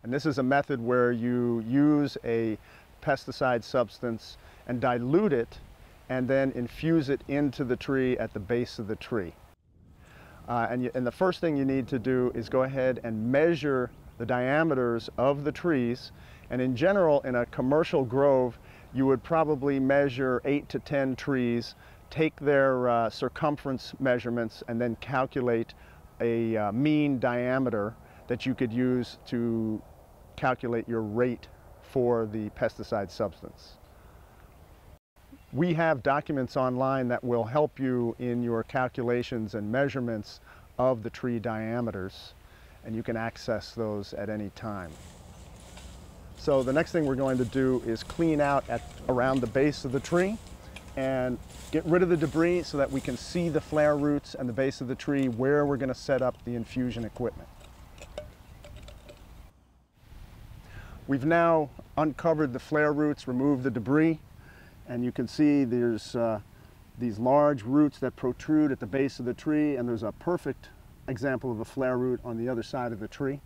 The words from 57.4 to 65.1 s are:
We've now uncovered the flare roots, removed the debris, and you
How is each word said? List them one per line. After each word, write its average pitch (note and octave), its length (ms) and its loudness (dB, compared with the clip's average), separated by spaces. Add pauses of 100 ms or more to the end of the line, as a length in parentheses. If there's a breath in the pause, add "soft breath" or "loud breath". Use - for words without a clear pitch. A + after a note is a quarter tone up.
We've C3+ 180 0
now E3 440 4 (280)
uncovered D3+ 560 2
the B2+ 60 -6
flare D3+ 340 2
roots, D3 340 0
removed C3 360 2
the C3 80 2
debris, D3+ 480 2 (680 loud breath)
and B2 160 -4
you B2 80 -2